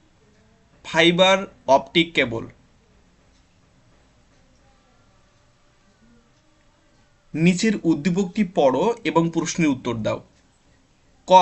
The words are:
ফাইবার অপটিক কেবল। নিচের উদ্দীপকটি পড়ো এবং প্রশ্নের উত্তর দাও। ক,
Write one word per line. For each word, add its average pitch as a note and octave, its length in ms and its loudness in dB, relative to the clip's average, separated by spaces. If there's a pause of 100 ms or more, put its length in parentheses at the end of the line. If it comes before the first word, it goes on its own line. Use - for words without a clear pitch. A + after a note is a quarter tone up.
(880)
ফাইবার F3 500 2 (380)
অপটিক E3+ 320 0 (100)
কেবল। A#2 260 -2 (4000)
নিচের F#3 280 0 (180)
উদ্দীপকটি F3 520 -4 (140)
পড়ো C#3 260 2 (260)
এবং E3 140 0 (120)
প্রশ্নের D#3+ 400 -2
উত্তর A#2+ 300 -8
দাও। G#2+ 140 -4 (1080)
ক, F#3 140 4